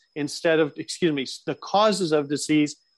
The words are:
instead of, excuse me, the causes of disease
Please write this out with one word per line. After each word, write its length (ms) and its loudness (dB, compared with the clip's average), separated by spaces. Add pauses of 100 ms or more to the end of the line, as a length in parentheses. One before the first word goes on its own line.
(160)
instead 460 0
of, 160 0
excuse 340 -2
me, 140 -2 (200)
the 100 -4
causes 580 2
of 160 0
disease 480 0 (200)